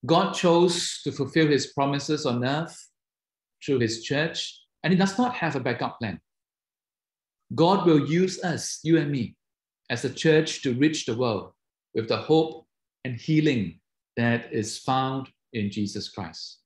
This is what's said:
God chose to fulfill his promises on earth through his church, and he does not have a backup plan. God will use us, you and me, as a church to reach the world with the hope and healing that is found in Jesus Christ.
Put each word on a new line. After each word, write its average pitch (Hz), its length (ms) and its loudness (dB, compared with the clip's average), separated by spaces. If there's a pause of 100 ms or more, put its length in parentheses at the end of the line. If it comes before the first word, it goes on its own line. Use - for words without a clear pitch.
God 185 280 2
chose 175 680 2
to 143 80 -4
fulfill 151 360 0
his 143 200 2
promises 143 580 -2
on 120 200 0
earth 151 320 -4 (880)
through 135 160 0
his 113 240 -2
church, - 640 -4 (160)
and 165 120 2
he 185 40 4
does 190 200 2
not 247 180 0
have 156 200 -4
a 135 40 -2
backup 120 400 -4
plan. 98 220 -8 (1300)
God 170 300 4
will 147 220 4
use 180 360 0
us, 156 400 -6
you 160 140 4
and 147 140 0
me, 120 240 -6 (540)
as 127 160 -4
a 123 80 -4
church 156 480 2
to 127 140 -2
reach 151 300 0
the 117 100 -2
world 117 380 -2 (420)
with 110 120 -4
the 113 100 0
hope - 500 0 (360)
and 127 120 -6
healing 139 680 2 (360)
that 117 360 0
is 107 240 -4
found 131 540 -2 (220)
in 101 180 -4
Jesus 101 380 -6
Christ. - 560 -12